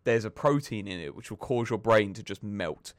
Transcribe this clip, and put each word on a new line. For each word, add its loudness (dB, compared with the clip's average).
there's 4
a -4
protein 0
in -6
it -6
which -14
will -10
cause 0
your 0
brain 4
to -14
just -10
melt. -6